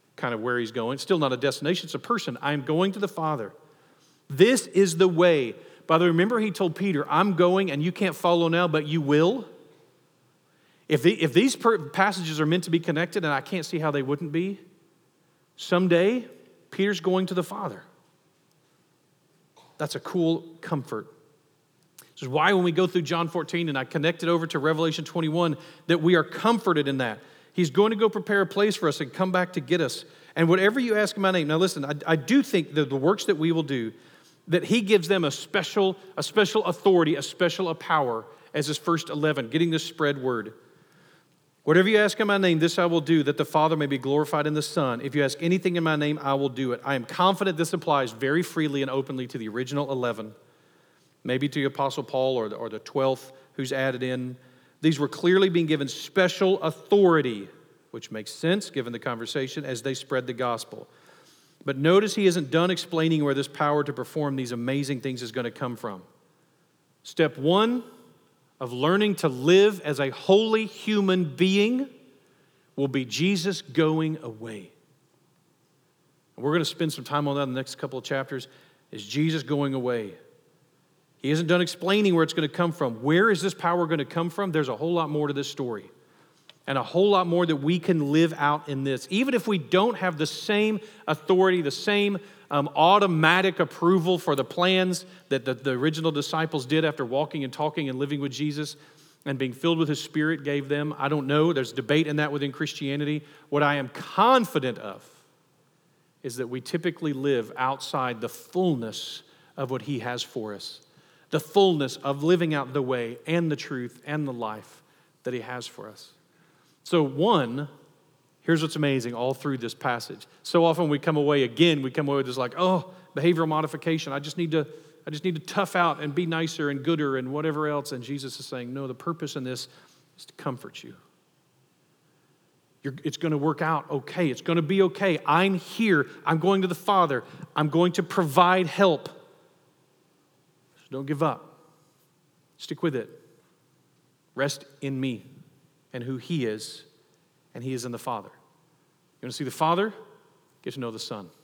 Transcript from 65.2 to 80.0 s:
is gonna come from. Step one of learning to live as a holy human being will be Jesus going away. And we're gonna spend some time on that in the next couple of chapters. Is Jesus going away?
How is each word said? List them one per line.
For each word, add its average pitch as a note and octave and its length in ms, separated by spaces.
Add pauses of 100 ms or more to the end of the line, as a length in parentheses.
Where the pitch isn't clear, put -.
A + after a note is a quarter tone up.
is A#2+ 100
gonna A#2+ 200
come B2 240
from. G#2 260 (1000)
Step - 340
one G#3+ 460 (760)
of B2 140
learning F#3 420
to - 120
live F3+ 540
as D3 180
a C#3 100
holy A3 560
human F#3+ 720
being G3+ 520 (880)
will C#3 120
be C3+ 180
Jesus E3+ 560
going D#3 640
away. A2 480 (1600)
And A2+ 80
we're C#3+ 100
gonna E3 120
spend D#3+ 280
some C3 100
time D3 240
on C#3 80
that C#3+ 80
in C3 100
the B2+ 60
next - 160
couple C3+ 240
of - 60
chapters. C3+ 420 (440)
Is G#2+ 140
Jesus D3+ 380
going C#3 320
away? A#2+ 400 (1000)